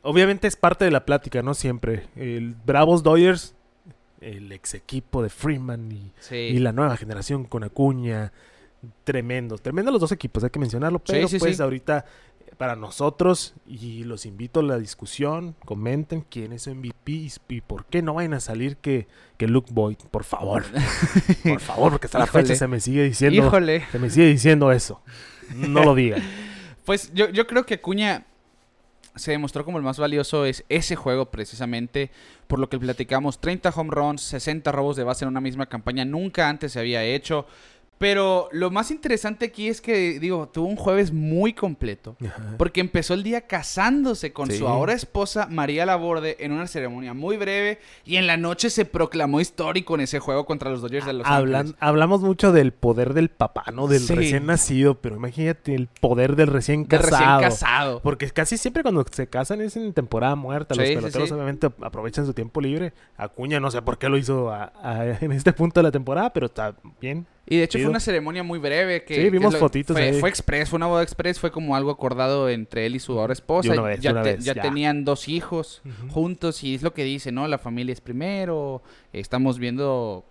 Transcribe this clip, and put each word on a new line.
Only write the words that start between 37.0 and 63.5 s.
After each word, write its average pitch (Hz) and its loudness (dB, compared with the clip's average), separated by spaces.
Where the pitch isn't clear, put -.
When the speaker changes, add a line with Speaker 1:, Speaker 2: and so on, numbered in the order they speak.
Speaker 2:
hecho. 139 -2
Pero 196 2
lo 175 -2
más 214 -2
interesante 233 -4
aquí 220 -6
es 226 -6
que, 180 0
digo, 165 -4
tuvo 165 -4
un 208 -4
jueves 196 2
muy 160 0
completo, 120 -6
Speaker 1:
Ajá. 107 -10
Speaker 2:
porque 170 0
empezó 180 -2
el 196 -4
día 233 -4
casándose 214 0
con 139 -4
su 101 0
Speaker 1:
Sí. 139 -2
Speaker 2:
ahora 131 2
esposa, 202 -4
María 156 -2
Laborde, 170 -2
en 147 -6
una 165 -4
ceremonia 127 -8
muy 170 -4
breve, 202 -2
y 175 0
en 185 2
la 165 4
noche 170 0
se 220 2
proclamó 156 0
histórico 170 -2
en 147 0
ese 139 -4
juego 139 -2
contra 139 -4
los 127 -4
Dodgers 135 -6
de 135 -4
Los 120 -6
Speaker 1:
Hablan-, 135 4
Speaker 2:
Ángeles. 151 -6
Speaker 1:
hablamos 156 4
mucho 190 4
del 139 8
poder 123 0
del 160 4
papá, - -4
¿no? 135 -2
Del 139 6
Speaker 2:
Sí. 123 0
Speaker 1:
recién 147 2
nacido, 139 4
pero 107 -6
imagínate 143 -4
el 127 -2
poder 127 2
del 156 8
recién 143 0
Speaker 2:
Del 156 6
recién 156 6
Speaker 1:
casado. 135 8
Speaker 2:
casado. 123 2
Speaker 1:
Porque 139 -2
casi 160 -2
siempre 277 -2
cuando 180 2
se 131 -6
casan 135 -4
es 214 -6
en 226 -6
temporada 127 0
muerta. 143 -6
Los 127 2
Speaker 2:
Sí, 139 2
sí, - 0
Speaker 1:
peloteros 131 -2
Speaker 2:
sí. 151 -4
Speaker 1:
obviamente 139 -2
aprovechan 117 -6
su 131 -4
tiempo 117 -6
libre. 151 -4
Acuña, 131 -6